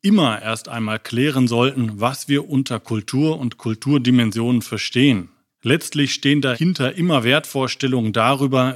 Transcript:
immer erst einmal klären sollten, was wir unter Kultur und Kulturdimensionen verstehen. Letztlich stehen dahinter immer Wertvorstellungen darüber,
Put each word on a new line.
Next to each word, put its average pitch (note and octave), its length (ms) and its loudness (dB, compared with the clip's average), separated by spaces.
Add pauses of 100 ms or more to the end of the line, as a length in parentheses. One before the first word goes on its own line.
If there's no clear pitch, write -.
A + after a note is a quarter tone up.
immer D#3 400 2
erst A2 260 -8
einmal A2 300 -6
klären C3 500 0
sollten, A#2+ 500 0
was A#2+ 300 -4
wir C#3+ 220 0
unter C3 280 -2
Kultur C#3 600 -2
und A#2+ 160 -6
Kulturdimensionen A#2+ 1040 2
verstehen. A#2 720 0 (340)
Letztlich D3 480 0
stehen C#3+ 280 0
dahinter C#3 560 0
immer E3+ 260 0
Wertvorstellungen B2+ 920 0
darüber, C3 640 0